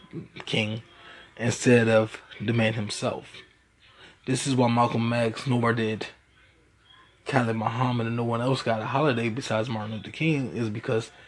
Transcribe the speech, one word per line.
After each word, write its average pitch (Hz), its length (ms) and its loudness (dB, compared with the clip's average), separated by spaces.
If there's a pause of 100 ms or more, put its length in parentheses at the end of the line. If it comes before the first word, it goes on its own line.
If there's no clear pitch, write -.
(460)
King 110 360 -4 (540)
instead 120 520 4
of 110 340 2 (180)
the 113 140 0
man 110 180 2
himself. 110 540 -6 (1000)
This 131 200 -2
is 135 100 0
why 123 120 6
Malcolm 117 440 2
X 117 340 -2
nor 120 280 2
did 110 320 -2 (1200)
Khalid 120 300 0
Muhammad 117 500 0
and 117 100 -2
no 120 80 -2
one 117 160 0
else 127 220 0
got 113 180 0
a 110 60 -4
holiday 120 420 0
besides 113 400 -2
Martin 110 280 -6
Luther 90 140 -12
King, 139 460 0
is 113 140 -2
because 113 400 -2 (180)